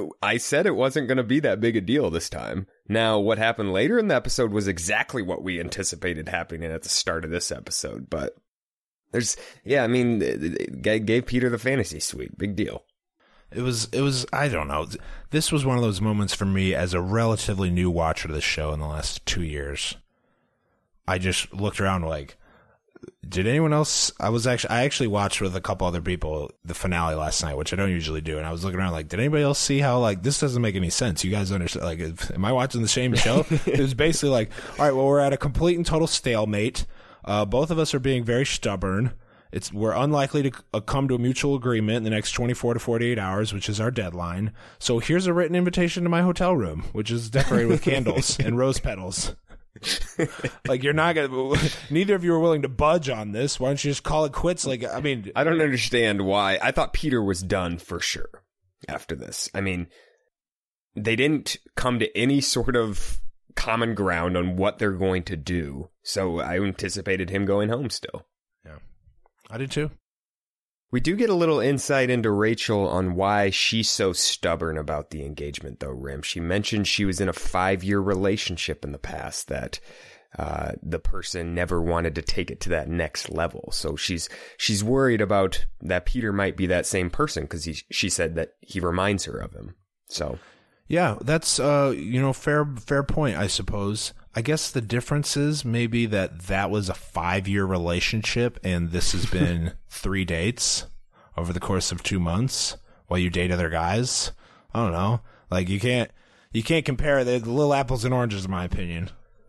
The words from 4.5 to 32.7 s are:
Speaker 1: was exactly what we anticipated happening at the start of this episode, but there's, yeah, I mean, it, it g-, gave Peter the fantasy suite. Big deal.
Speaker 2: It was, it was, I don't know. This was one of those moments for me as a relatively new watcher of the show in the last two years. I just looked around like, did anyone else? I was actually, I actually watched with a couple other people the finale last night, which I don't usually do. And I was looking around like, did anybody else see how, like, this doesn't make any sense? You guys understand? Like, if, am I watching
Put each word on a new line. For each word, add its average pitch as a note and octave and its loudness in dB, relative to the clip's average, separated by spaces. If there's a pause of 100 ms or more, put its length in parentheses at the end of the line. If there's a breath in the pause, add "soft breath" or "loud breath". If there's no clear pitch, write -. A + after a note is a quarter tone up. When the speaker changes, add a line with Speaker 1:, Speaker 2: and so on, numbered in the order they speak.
Speaker 1:
was G#2 0
exactly G2 -2
what F2+ -4
we F2+ -4
anticipated E2+ -6
happening E2+ -6
at D#2+ -6
the - -12
start E2 -2
of D#2+ -6
this E2+ -4
episode, B1+ -8
but - -4 (800)
there's, A#2 0 (280 loud breath)
yeah, B2+ 2
I - 2
mean, A#2+ 4
it, B1+ 0
it - -4
g-, A2 2
gave A2 2
Peter B2 2
the A#2 0
fantasy A2+ -2
suite. - -8
Big G2 -2
deal. F2 -4 (680 soft breath)
Speaker 2:
It A#2 -6
was, A#2 -2
it B2+ 0
was, C3 0
I C#3+ 0
don't D#2 -2
know. D2+ -2 (440 loud breath)
This D#3 0
was D3 2
one B2+ 2
of B2 2
those G#2+ 0
moments G#2 0
for G#2 -2
me F#2+ 2
as F2 0
a F2 2
relatively G#2 0
new F2+ 2
watcher D#2+ 0
of D#2 -4
the D2+ -2
show D2+ -2
in D2+ -4
the D2+ -4
last - -6
two - -2
years. C#2+ -6 (1120)
I F#2 0
just F#2 -2
looked G2+ -4
around F#2+ 0
like, D#2 -6 (920 soft breath)
did F#2 0
anyone D3+ 4
else? - 2
I G2 2
was A#2 2
actually, B2 0
I A#2+ 2
actually C#3 0
watched G2+ 2
with F#2 -2
a F#2 -2
couple F#2+ -2
other F2 0
people D#2 -4 (120)
the E2+ -8
finale E2+ 0
last D#2 -2
night, D2+ -4
which D#2 -4
I F#2 -2
don't G2 0
usually D#2+ -2
do. D#2 -4
And D#2 -6
I D#2+ -4
was E2+ -4
looking F#2 -2
around F#2 0
like, D#2 -4
did F2 -4
anybody D3 2
else C#3+ 2
see C#3 2
how, B2+ 4
like, G#2 2
this C#3 0
doesn't B2 0
make G#2 0
any F2+ 0
sense? F#2+ 0
You F2+ 0
guys G2 0
understand? F2+ -2
Like, E2 -4
if, E2 -6
am F#2+ -2
I A2 2
watching B2 0